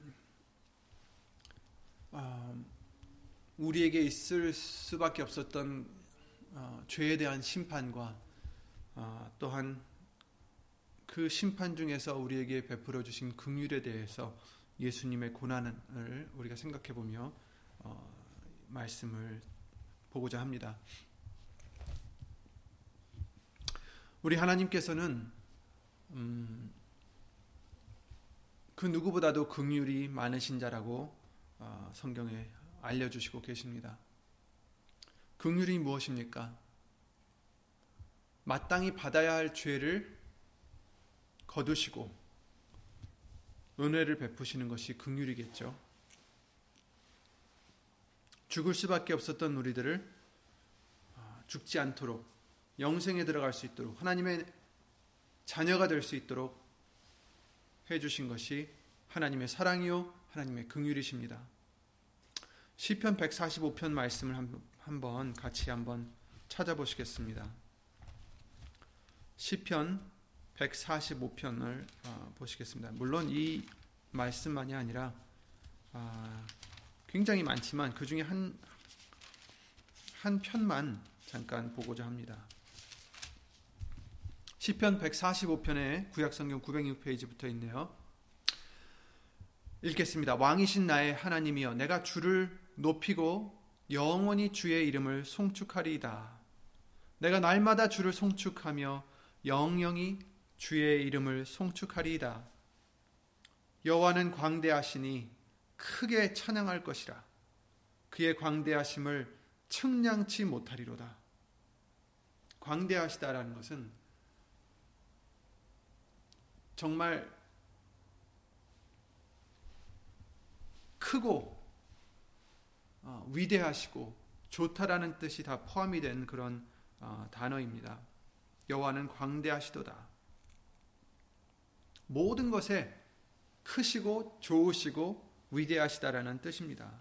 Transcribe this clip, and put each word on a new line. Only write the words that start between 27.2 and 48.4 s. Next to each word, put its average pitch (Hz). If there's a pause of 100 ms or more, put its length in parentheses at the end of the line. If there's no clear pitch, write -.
그 185
누구보다도 160
긍휼이 139
많으신 123
자라고, 120 (400)
어, 101
성경에 117 (360)
알려주시고 123
계십니다. 117 (1400)
긍휼이 180
무엇입니까? 123 (1900)
마땅히 180
받아야 165
할 160
죄를 151 (1300)
거두시고 131 (1600)
은혜를 151
베푸시는 127
것이 120
긍휼이겠죠. 135 (2750)